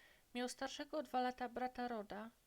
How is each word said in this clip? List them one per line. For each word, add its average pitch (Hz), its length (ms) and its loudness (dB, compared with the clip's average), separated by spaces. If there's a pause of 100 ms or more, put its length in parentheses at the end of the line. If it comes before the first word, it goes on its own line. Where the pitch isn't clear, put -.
(340)
miał 247 140 2
starszego 285 500 -2
o 294 40 4
dwa 254 180 2
lata 247 280 2
brata 247 400 0
Roda 214 420 -4 (160)